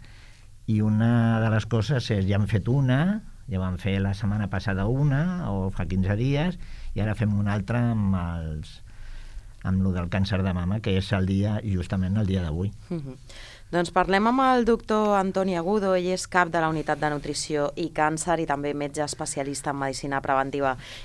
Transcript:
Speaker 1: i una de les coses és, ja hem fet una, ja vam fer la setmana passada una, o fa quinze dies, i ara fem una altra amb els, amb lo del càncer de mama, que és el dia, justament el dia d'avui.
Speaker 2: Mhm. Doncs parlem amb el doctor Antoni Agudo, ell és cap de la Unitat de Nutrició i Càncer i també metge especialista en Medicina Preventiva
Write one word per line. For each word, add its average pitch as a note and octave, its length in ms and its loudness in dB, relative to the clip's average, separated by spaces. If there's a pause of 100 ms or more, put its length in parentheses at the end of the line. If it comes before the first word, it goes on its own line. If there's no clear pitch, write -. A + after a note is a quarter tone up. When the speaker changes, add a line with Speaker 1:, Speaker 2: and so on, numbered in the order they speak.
(680)
Speaker 1:
i G#2+ 160 2
una A2+ 580 4
de A2 100 2
les G#2+ 160 2
coses A#2 440 0
és, G2 180 2
ja G2+ 80 4
hem G2+ 100 2
fet G#2 220 0
una, C#3 540 2 (260)
ja F#2 100 -2
vam F#2 200 -2
fer G2 220 0
la G2 140 0
setmana G#2 340 0
passada G2 380 0
una, C#3+ 640 2
o F#2+ 200 0
fa F2+ 160 -2
quinze F#2 300 2
dies, C#3 420 0 (360)
i G2 60 -2
ara G#2+ 140 0
fem G#2+ 240 2
una G2+ 160 0
altra A#2 380 0
amb G2+ 220 2
els, E2 680 -4 (840)
amb F#2+ 180 2
lo F#2+ 100 2
del F2 180 -2
càncer F#2+ 320 2
de F#2+ 100 2
mama, F2+ 280 0
que F#2+ 180 2
és F#2+ 140 -2
el F#2+ 140 2
dia, G2+ 380 2
justament F#2+ 540 0
el G#2+ 80 2
dia F#2+ 160 0
d'avui. E2+ 300 -2 (180)
Speaker 2:
Mhm. C3+ 240 -6 (560)
Doncs E3+ 200 0
parlem F#3+ 360 4
amb B3+ 160 4
el B3+ 220 4
doctor G#3+ 540 2
Antoni F#3+ 380 0
Agudo, F#3+ 380 2
ell F3+ 180 0
és F3+ 160 -4
cap F3+ 220 4
de E3+ 100 0
la D#3+ 80 2
Unitat D3+ 320 0
de D3+ 100 2
Nutrició D3 640 -2
i D#3+ 140 -4
Càncer D#3 500 0
i D#3+ 60 -2
també C#3+ 280 -2
metge D3 280 -4
especialista C#3+ 680 -4
en C#3+ 80 -2
Medicina C#3 420 -4
Preventiva C#3 560 0 (280)